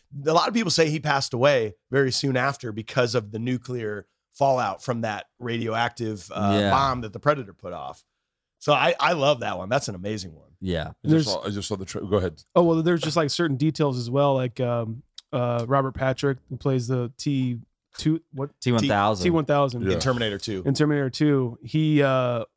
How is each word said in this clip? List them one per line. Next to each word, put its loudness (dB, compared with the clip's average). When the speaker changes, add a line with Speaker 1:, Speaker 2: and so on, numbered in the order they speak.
Speaker 1:
a 2
lot 4
of -4
people 0
say 2
he -2
passed -2
away 2
very 2
soon 0
after -4
because -2
of -2
the -8
nuclear -6
fallout 0
from -2
that -4
radioactive, -4
uh, 2
Speaker 2:
Yeah. 2
Speaker 1:
bomb 2
that -10
the -12
Predator 0
put -14
off. -12
So 0
I, 2
I 2
love 2
that -4
one. -8
That's 0
an -6
amazing -8
one. -20
Speaker 2:
Yeah. -2
Speaker 3:
I -12
just 6
Speaker 4:
There's 6
Speaker 3:
saw, -4
I -4
just -6
saw -4
the -8
tra-, -10
go 2
ahead. -2
Speaker 4:
Oh, 6
well, 2
there's 2
just, -2
like, 2
certain 0
details 0
as -6
well. 2
Like, -2
um, -4
uh, -2
Robert 0
Patrick, 0
who -10
plays 0
the -2
T -2
two, 0
what? -8
Speaker 2:
T 2
one 4
thousand. 2
Speaker 4:
T 2
one 2
thousand. 2
Speaker 3:
Yeah. 2
Speaker 1:
In -2
Terminator 0
two. -4
Speaker 4:
In 2
Terminator 2
two, 2
he, 2
uh, 2